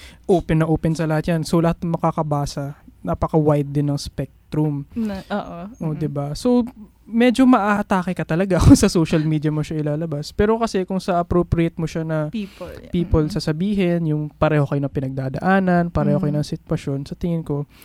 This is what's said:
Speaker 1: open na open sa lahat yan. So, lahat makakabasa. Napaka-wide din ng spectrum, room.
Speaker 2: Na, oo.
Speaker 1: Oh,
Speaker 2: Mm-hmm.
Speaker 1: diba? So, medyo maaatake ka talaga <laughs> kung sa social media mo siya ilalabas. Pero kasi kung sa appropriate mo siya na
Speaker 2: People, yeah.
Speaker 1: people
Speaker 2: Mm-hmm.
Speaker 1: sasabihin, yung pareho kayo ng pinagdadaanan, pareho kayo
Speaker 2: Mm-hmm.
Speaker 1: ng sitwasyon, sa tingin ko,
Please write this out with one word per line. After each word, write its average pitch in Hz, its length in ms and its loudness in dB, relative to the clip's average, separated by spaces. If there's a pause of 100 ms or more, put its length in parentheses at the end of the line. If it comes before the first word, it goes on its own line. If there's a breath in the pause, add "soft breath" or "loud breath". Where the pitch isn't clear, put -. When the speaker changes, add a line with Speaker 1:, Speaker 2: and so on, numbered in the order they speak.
(260 loud breath)
Speaker 1:
open 160 380 2
na 165 40 0
open 160 280 0
sa 165 100 -4
lahat 156 240 -2
yan. 165 140 0
So, 170 160 2
lahat 165 240 0
makakabasa. 151 960 -4 (240)
Napaka-wide 151 680 0
din 143 220 0
ng 139 80 -2
spectrum, - 400 -8 (120)
room. 147 420 -2
Speaker 2:
Na, 208 300 -4
oo. 175 360 -8 (200)
Speaker 1:
Oh, 160 120 -4
Speaker 2:
Mm-hmm. 147 80 -6
Speaker 1:
diba? 143 340 -4
So, 247 320 2 (380)
medyo 233 400 2
maaatake 202 680 2
ka 170 100 -4
talaga 180 360 0
<laughs> - 40 4
kung 277 100 12
sa - 120 6
social 165 360 2
media 156 280 0
mo 151 120 -2
siya 156 200 -4
ilalabas. 151 480 -4
Pero 214 280 0
kasi 214 260 -2
kung 190 140 -4
sa 175 200 -2
appropriate 175 580 0
mo 165 100 -4
siya 160 180 -6
na 156 260 -2
Speaker 2:
People, 190 400 -10
yeah. - 200 -18
Speaker 1:
people 170 340 2
Speaker 2:
Mm-hmm. 160 120 -4
Speaker 1:
sasabihin, 175 720 0
yung 151 220 0
pareho 156 340 0
kayo 143 160 -2
ng 139 120 -4
pinagdadaanan, 170 960 0
pareho 190 280 0
kayo 190 140 0
Speaker 2:
Mm-hmm. 151 120 -2
Speaker 1:
ng - 100 -6
sitwasyon, 151 500 -4
sa 170 120 -10
tingin 170 260 -4
ko, 143 240 -4 (200 loud breath)